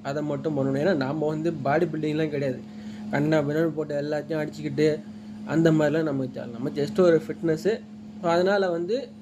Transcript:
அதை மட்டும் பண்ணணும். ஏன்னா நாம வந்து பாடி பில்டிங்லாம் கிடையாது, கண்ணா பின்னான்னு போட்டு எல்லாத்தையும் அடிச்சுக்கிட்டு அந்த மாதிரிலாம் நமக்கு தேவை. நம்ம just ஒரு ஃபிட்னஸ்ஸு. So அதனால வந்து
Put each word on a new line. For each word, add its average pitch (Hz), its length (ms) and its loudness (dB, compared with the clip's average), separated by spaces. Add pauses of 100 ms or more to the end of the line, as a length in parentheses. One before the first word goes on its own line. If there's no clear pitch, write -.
அதை 143 200 -4
மட்டும் 147 340 -2
பண்ணணும். 135 220 2
ஏன்னா 170 160 4
நாம 147 320 0
வந்து 156 260 -2
பாடி 147 320 0
பில்டிங்லாம் 156 440 -2
கிடையாது, 139 300 -2 (520)
கண்ணா 151 260 2
பின்னான்னு 151 320 2
போட்டு 147 320 -4
எல்லாத்தையும் 151 380 -4
அடிச்சுக்கிட்டு 151 600 0 (460)
அந்த 160 260 6
மாதிரிலாம் 156 320 4
நமக்கு 135 300 -2
தேவை. 120 160 -10
நம்ம 120 200 -6
just 143 300 -2
ஒரு 175 280 8
ஃபிட்னஸ்ஸு. 165 540 -2 (400)
So 175 80 0
அதனால 185 400 4
வந்து 175 400 -2 (120)